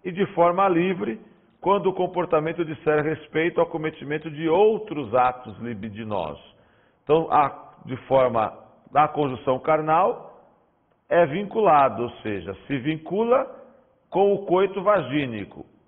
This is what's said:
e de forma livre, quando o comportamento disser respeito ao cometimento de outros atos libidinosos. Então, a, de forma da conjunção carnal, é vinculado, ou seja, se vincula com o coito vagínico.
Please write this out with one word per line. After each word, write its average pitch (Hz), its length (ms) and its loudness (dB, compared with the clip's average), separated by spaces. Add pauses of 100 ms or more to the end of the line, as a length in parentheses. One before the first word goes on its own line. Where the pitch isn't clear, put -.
e 180 80 -6
de 185 120 0 (100)
forma 175 340 4
livre, 185 520 -2 (400)
quando 190 280 0
o 185 40 0
comportamento 165 720 -2
disser 151 380 0
respeito 160 580 -2
ao 160 60 2
cometimento 156 640 -8
de 156 180 -4
outros 165 640 0
atos 123 460 0
libidinosos. 104 840 -8 (580)
Então, 160 260 2
a, - 440 0 (120)
de 127 120 -10 (100)
forma 120 500 2 (360)
da 147 160 4
conjunção 131 500 -2
carnal, 156 880 0 (600)
é 170 180 4
vinculado, 151 800 2
ou 113 60 -6 (120)
seja, 98 340 -8 (120)
se 139 100 -4
vincula 190 720 -2 (580)
com 202 240 2
o - 140 -2
coito 190 340 2
vagínico. 139 840 -2 (220)